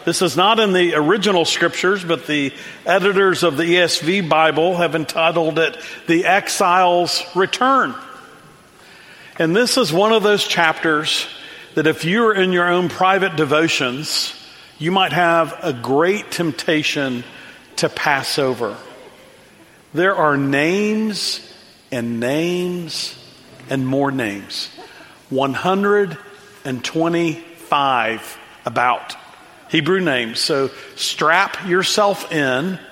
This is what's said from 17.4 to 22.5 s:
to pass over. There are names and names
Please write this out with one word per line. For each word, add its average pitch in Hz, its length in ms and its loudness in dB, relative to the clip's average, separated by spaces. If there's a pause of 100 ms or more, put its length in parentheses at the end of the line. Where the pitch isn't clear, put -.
to 160 120 -2
pass 143 520 -2
over. 120 360 -2 (1160)
There 185 220 2
are 151 200 4
names 185 1120 0 (440)
and 117 280 -4
names 175 960 -4 (540)